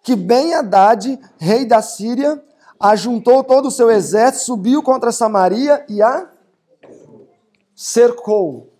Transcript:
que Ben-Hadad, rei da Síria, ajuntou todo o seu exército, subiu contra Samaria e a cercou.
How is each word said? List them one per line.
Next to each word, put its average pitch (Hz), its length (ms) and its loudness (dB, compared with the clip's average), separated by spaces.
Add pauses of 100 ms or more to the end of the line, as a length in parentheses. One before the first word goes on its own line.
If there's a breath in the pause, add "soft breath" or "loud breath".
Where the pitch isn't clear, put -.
que 247 140 -2
Ben-Hadad, 226 1040 0 (200)
rei 220 260 0
da 220 160 2
Síria, 247 580 -6 (400 soft breath)
ajuntou 226 640 2
todo 262 260 2
o - 20 -6
seu 233 180 2
exército, 220 560 0
subiu 247 380 -2
contra 247 280 0
Samaria 220 800 0
e 208 120 -4
a 277 280 0 (1500)
cercou. 208 1040 -2